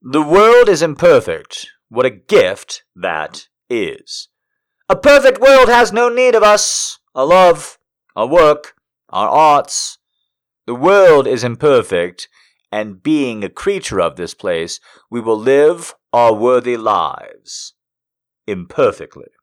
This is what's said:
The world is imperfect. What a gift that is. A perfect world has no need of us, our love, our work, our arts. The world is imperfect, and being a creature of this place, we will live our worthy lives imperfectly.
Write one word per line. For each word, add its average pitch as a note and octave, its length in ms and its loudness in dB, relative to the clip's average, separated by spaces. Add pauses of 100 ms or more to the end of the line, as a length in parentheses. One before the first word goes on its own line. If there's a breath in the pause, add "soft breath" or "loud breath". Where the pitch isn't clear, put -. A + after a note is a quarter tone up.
The C#3 220 -4
world G#3+ 460 4
is E3 140 2
imperfect. C#3 840 -2 (200)
What A#2+ 180 -4
a B2+ 40 -2
gift G2+ 760 -8 (100)
that E2 540 -10 (220)
is. - 580 -10 (580)
A F#3 100 -2
perfect C4+ 440 2
world C4 300 6
has A#3+ 240 2
no A#3+ 160 0
need B3 240 0
of G#3+ 80 2
us, - 560 0 (160)
our C3 100 -2
love, E3+ 540 2 (360)
our A2 120 -4
work, D3+ 480 0 (340)
our G2 200 -4
arts. - 680 0 (680)
The A#2 80 -8
world D#3+ 520 4
is A2+ 160 -4
imperfect, A#2 840 -4 (420)
and G#2+ 320 -10
being C3+ 400 -4
a F#2+ 60 -8
creature F#3+ 500 -8
of E2 180 -2
this E2+ 180 -12
place, E2+ 460 -8 (300 soft breath)
we A#2+ 120 -10
will A2 160 -2
live D3 560 0 (180)
our A#2+ 220 2
worthy A#2+ 420 0
lives - 960 -6 (720)
imperfectly. F#2+ 840 -6 (120)